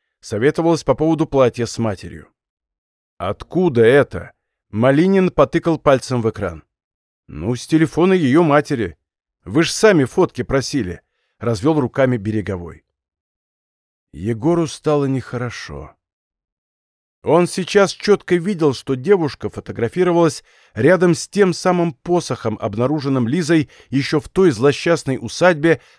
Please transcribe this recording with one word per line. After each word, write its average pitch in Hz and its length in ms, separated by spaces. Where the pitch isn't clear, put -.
Советовалась 151 640
по 131 120
поводу 156 320
платья 120 400
с - 100
матерью". 92 520
"Откуда 117 640
это?" 117 500
Малинин 165 600
потыкал 160 480
пальцем 127 460
в 110 60
экран. 87 340
"Ну, 92 280
с - 120
телефона 160 460
ее 156 280
матери. 143 560
Вы 117 180
ж 147 80
сами 185 340
фотки 160 360
просили", — 117 600
развел 117 420
руками 127 380
Береговой. 95 680
Егору 117 540
стало 147 400
нехорошо. 120 880
Он 165 240
сейчас 196 460
четко - 420
видел, 165 380
что 135 220
девушка 147 540
фотографировалась 160 920
рядом 170 420
с - 140
тем 190 240
самым 175 400
посохом, 131 640
обнаруженным 127 720
Лизой 156 400
еще 139 300
в - 80
той 185 240
злосчастной 135 720
усадьбе, 165 580